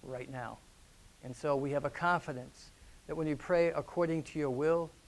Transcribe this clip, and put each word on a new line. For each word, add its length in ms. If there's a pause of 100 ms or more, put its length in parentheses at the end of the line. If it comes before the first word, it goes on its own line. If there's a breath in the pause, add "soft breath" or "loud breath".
right 260
now. 300 (640)
And 120
so 200
we 160
have 140
a 40
confidence 840 (360 loud breath)
that 80
when 120
we 80
pray 360
according 520
to 160
your 100
will, 420 (160)